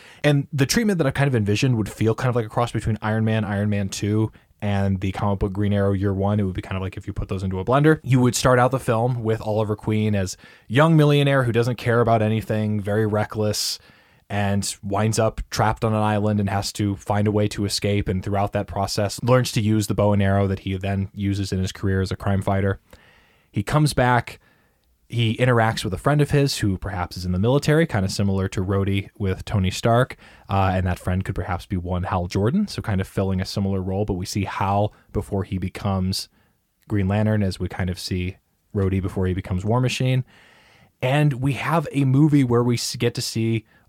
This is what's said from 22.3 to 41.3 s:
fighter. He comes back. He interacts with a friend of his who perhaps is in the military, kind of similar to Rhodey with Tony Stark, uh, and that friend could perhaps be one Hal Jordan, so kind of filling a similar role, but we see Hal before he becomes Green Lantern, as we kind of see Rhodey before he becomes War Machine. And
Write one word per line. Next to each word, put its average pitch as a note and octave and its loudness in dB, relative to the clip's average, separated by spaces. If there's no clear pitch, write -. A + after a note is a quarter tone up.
fighter. G2 0
He G#2 -4
comes D3+ 2
back. B2 2
He A#2 0
interacts A#2 2
with G2 -4
a G2 -4
friend D3 2
of C#3+ 0
his C#3+ 2
who G2 0
perhaps F#2 -6
is F2+ -8
in F2+ -2
the F2+ 0
military, C#3+ 2
kind G#2+ 0
of F#2+ -2
similar F#2+ 0
to F#2+ -4
Rhodey G2 0
with F#2+ -4
Tony F#2+ 0
Stark, A#2 0
uh, G2 2
and F#2 0
that F2+ -2
friend F#2 -2
could - -8
perhaps F#2 -6
be F#2+ -4
one F2+ -4
Hal F2+ -2
Jordan, B2 0
so - -8
kind G2 -2
of F#2+ -4
filling F#2+ -2
a F#2 -2
similar G2 -2
role, F#2+ -2
but G#2 -2
we F2+ -6
see G2 -4
Hal G2+ 0
before G2 -4
he F#2 -6
becomes F#2+ -2
Green G2+ 0
Lantern, G#2+ 2
as F#2 -4
we F2+ -4
kind F#2 -4
of F2 -8
see F2+ -6
Rhodey F#2+ 0
before F#2+ -2
he F2+ 0
becomes F#2 -4
War A2+ 0
Machine. B2+ 0
And C#3+ 2